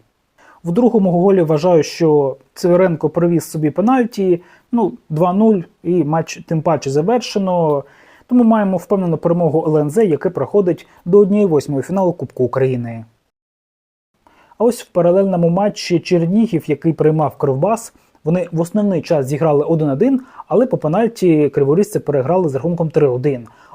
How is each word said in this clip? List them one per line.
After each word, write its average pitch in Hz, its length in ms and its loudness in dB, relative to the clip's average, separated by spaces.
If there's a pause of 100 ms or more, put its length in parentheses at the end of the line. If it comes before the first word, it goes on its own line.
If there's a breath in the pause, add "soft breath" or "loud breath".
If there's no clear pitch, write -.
(640 soft breath)
В 170 80 -4
другому 208 400 2
голі 185 300 4
вважаю, 160 420 2
що 147 540 0 (160)
Цвіренко 175 560 0
привіз 170 400 0
собі 156 200 -2
пенальті, 196 720 0 (300 loud breath)
ну, 233 220 0 (160)
два 175 240 0
нуль 208 280 2 (220)
і 170 200 0
матч 160 440 -4
тим 160 140 -2
паче 147 280 -2
завершено. 175 920 -2 (440 soft breath)
Тому 247 160 2
маємо 208 340 2
впевнену 180 400 -2
перемогу 170 500 0
Л 156 100 2
Н 151 120 0
З, 214 160 0
яке 170 240 0
проходить 175 580 -2 (180 soft breath)
до 180 120 4
однієї 208 300 4
восьмої 143 360 0
фіналу 185 300 -2
Кубку 131 300 -6
України. 120 600 -4 (1500 soft breath)
А 208 60 -2
ось 233 180 0
в - 80 -20
паралельному 175 600 2
матчі 180 500 -2
Чернігів, 175 680 0
який 151 240 0
приймав 156 440 0
Кривбас, 151 560 -2 (300 soft breath)
вони 170 280 -2
в 165 100 -2
основний 185 400 -2
час 147 240 0
зіграли 147 400 0
один 156 240 0
один, 247 320 0 (260 loud breath)
але 208 180 2
по 208 120 -4
пенальті 165 720 0
криворіжці 151 500 0
переграли 147 500 -2
з 131 60 -4
рахунком 165 340 -4
три 151 180 2
один. 127 400 -2 (280 loud breath)